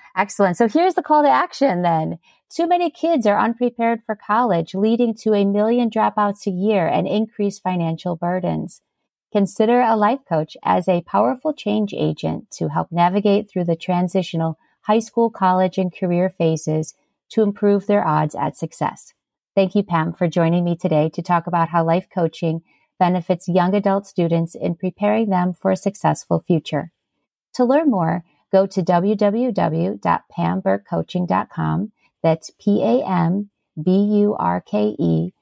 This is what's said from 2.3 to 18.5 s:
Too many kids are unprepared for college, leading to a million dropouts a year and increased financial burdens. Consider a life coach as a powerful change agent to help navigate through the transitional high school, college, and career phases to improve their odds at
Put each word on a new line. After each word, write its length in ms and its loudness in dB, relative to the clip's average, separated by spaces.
Too 180 -4
many 220 2
kids 380 0
are 120 2
unprepared 680 0
for 100 -4
college, 580 0
leading 420 2
to 180 0
a 100 4
million 460 2
dropouts 560 0
a 40 -2
year 360 0
and 200 0
increased 560 -4
financial 540 -2
burdens. 640 -4
Consider 520 2
a 140 2
life 300 0
coach 360 -2
as 260 0
a 140 2
powerful 500 -2
change 400 -2
agent 600 -4
to 160 -4
help 220 -4
navigate 600 0
through 140 -4
the 120 0
transitional 800 -2
high 180 2
school, 280 0
college, 480 0
and 180 -2
career 360 0
phases 640 -2
to 140 0
improve 440 0
their 200 2
odds 300 0
at 200 -4